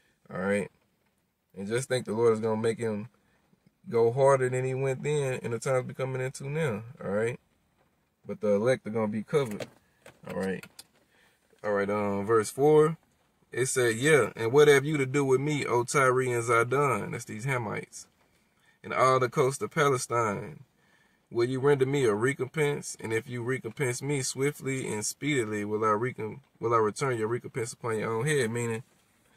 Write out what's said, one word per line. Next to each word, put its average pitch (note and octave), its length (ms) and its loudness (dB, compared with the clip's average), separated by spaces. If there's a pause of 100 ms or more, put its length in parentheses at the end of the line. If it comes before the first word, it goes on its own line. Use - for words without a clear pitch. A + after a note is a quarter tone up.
(280)
all - 120 -10
right? G2+ 300 0 (840)
And G2 140 -10
just A#2+ 200 -4
think B2 160 -2
the G#2+ 80 -6
Lord A2+ 220 4
is A2 60 -6
gonna A2 200 -2
make A2+ 180 0
him A2 300 -4 (800)
go A#2 240 4
harder C3+ 380 4
than B2+ 140 -2
he C3 100 -2
went C3+ 280 -2
then C#3+ 360 -2
in A#2 140 -6
the A2+ 60 -4
times B2+ 280 -2
we C3 80 -12
coming C3 260 -6
into C3 280 -8
now, C#3 340 -4 (200)
all - 80 -6
right? A2+ 300 -2 (840)
But G2+ 140 -10
the G#2 80 0
elect G#2+ 380 2
are G#2+ 40 -8
gonna A2 180 -2
be A2 140 -4
covered, B2 440 -2 (600)
all F#2+ 60 -8
right? F#2+ 320 -6 (960)
All G#2 80 0
right, G2+ 160 0
um, G2+ 380 0
verse A2 240 2
four, D3+ 480 4 (540)
it B2 140 -2
said, A#2+ 300 0
"Yeah, C3 400 4
and A2 160 -2
what D3 160 8
have C#3 160 6
you D3+ 140 -2
to C3+ 80 0
do C#3 180 0
with C3 160 4
me, D3 240 -2
O A#2+ 200 0
Tyre B2+ 360 2
and B2 220 0
Zidon?" A#2+ 720 2
That's A2+ 120 -8
these G#2+ 220 -10
Hamites. A2+ 600 -6 (760)
"And - 100 -8
all B2+ 280 4
the B2 80 2
coast C#3 340 0
of G#2 80 -6
Palestine." A#2 920 -2 (680)
Will A#2 160 0
you C3 120 -2
render C3+ 260 4
me C#3 180 0
a G#2 100 4
recompense? C3+ 880 -2
And A2+ 120 -6
if A2+ 160 -2
you B2 140 -8
recompense B2 600 -4
me C#3 200 -2
swiftly C3+ 680 -4
and G#2 120 -6
speedily, A2 600 -2
will G#2+ 200 -2
I A2 40 4
recom-, G#2+ 520 -2 (200)
will A#2 140 0
I A#2 40 4
return A2+ 400 0
your A2 100 0
recompense A#2 440 -6
upon A2+ 260 -4
your G#2+ 140 -4
own A2+ 140 -2
head? C3+ 240 0
Meaning, A#2 320 -4 (540)